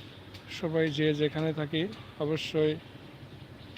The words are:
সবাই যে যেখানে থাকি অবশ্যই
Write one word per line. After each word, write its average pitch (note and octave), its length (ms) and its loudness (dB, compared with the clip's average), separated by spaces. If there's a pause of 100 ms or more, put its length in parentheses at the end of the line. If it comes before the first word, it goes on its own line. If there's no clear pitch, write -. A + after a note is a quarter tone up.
(500)
সবাই D#3+ 400 2
যে D3+ 240 6
যেখানে D#3 380 2
থাকি D#3 360 0 (320)
অবশ্যই D#3 560 4 (1000)